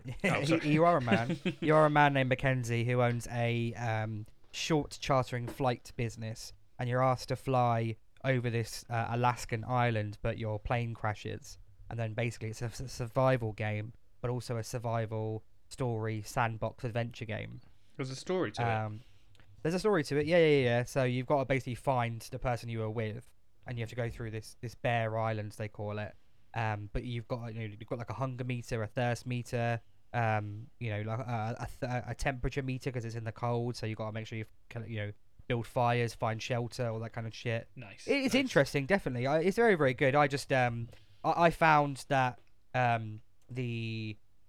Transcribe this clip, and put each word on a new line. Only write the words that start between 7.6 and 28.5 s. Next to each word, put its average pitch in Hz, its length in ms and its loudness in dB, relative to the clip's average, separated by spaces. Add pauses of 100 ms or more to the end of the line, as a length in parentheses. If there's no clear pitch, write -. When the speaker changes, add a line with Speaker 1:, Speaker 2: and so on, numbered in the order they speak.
Speaker 1:
over 123 260 2
this, 113 400 -4
uh, 113 200 -2
Alaskan 120 580 0
island, 117 540 0
but 113 160 -2
your 107 200 -4
plane 120 340 -2
crashes, 107 640 -6 (320)
and 117 100 -6
then 110 160 -2
basically 113 360 -2
it's 107 120 -8
a 120 40 -4
s-, 113 220 -8
survival 127 640 2
game, 107 400 -4 (280)
but 120 100 -2
also 123 260 -4
a 110 80 -4
survival 110 800 -4 (240)
story 110 580 -2
sandbox 113 580 -2
adventure 120 420 -4
game. 107 340 -8 (360)
Speaker 2:
There's 131 140 -6
a 131 60 -8
story 175 360 -2
to 123 100 -4
it. - 20 2
Speaker 1:
Um, 110 360 -2 (640)
there's 165 120 0
a 185 40 0
story 185 260 4
to 139 140 0
it, 147 80 2
yeah, 170 120 6
yeah, 165 80 10
yeah, 143 180 8
yeah. 120 200 4
So 131 200 0
you've 127 220 0
got 147 120 4
to 135 60 2
basically 123 320 -2
find 117 440 0 (120)
the 127 60 -8
person 120 300 -2
you 113 120 -4
were 110 100 -2
with, 110 380 -6 (380)
and 123 120 -6
you 117 40 -4
have 110 80 -6
to 117 60 -10
go 117 120 -2
through 113 220 -8
this, 107 300 -10
this 117 140 -10
bare 113 440 0
island, 110 400 -2
they 107 100 -4
call 104 300 -6
it. 104 160 -8 (400)
Um, 107 380 -2
but - 120 -4
you've 117 240 -6
got, 120 240 -6
you 113 80 -6
know, 110 60 -6
you've 107 220 -12
got, 131 100 -4
like, 117 120 -8
a - 40 -4
hunger 131 300 -4
meter, 123 380 -4